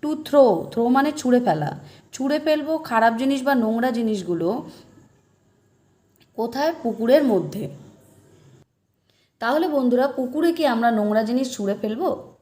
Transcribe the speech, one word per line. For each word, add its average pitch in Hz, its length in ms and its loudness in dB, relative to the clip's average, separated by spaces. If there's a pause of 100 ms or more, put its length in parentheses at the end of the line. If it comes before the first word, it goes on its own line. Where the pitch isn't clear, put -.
to 302 100 -4
throw, 277 440 4 (140)
throw 233 180 0
মানে 277 280 2
ছুঁড়ে 247 240 2
ফেলা, 156 380 -2 (340)
ছুঁড়ে 277 260 -2
ফেলবো 311 400 0
খারাপ 226 380 2
জিনিস 269 260 0
বা 277 120 0
নোংরা 233 360 0
জিনিসগুলো 202 720 -2 (1700)
কোথায়? 254 360 -2 (100)
পুকুরের 233 420 2
মধ্যে। 185 440 -2 (1700)
তাহলে 294 300 0
বন্ধুরা, 254 380 2
পুকুরে 277 460 0
কি 339 140 0
আমরা 233 240 2
নোংরা 214 320 0
জিনিস 254 300 -2
ছুঁড়ে 202 280 -4
ফেলবো? 240 600 -6